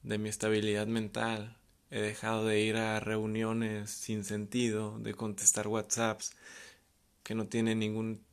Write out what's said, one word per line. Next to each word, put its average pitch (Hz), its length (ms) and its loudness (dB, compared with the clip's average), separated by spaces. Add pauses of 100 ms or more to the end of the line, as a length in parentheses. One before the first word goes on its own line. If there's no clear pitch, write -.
de 107 140 -2
mi 107 120 -2
estabilidad 107 580 2
mental. 113 720 -2 (320)
He 117 100 -2
dejado 110 440 0
de 107 160 6
ir 110 160 4
a 110 220 2
reuniones 110 880 0
sin 107 340 -4
sentido, 107 760 0
de 110 160 -4
contestar 107 520 2
WhatsApps 110 680 0 (880)
que 110 120 -4
no 110 120 0
tienen 113 320 2
ningún 110 540 -2